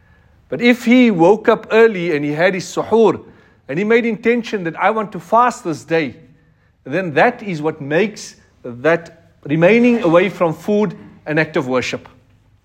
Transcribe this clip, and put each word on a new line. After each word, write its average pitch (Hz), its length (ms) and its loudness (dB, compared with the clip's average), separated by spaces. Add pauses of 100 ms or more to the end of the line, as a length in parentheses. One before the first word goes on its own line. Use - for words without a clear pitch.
(500)
But 170 100 -6
if 240 240 2
he 240 260 6
woke 196 380 2
up 220 220 0
early 196 440 2
and 147 80 -2
he 147 100 -4
had 175 200 0
his 185 140 -8
suhoor 208 580 0 (440)
and 147 120 -4
he 208 40 -2
made 233 220 2
intention 226 560 -2
that, 160 140 -8
"I 185 140 0
want 220 200 -4
to 190 80 -12
fast 233 460 0
this 143 180 -8
day," 156 320 -4 (720)
then 175 300 -6
that 233 280 0
is 180 180 -8
what 156 200 -6
makes 165 560 -4 (260)
that 139 720 -4 (100)
remaining 220 640 2
away 175 240 4
from 165 260 -2
food 208 420 -2 (300)
an 151 100 -4
act 160 200 -2
of 139 100 -2
worship. 127 420 -4 (560)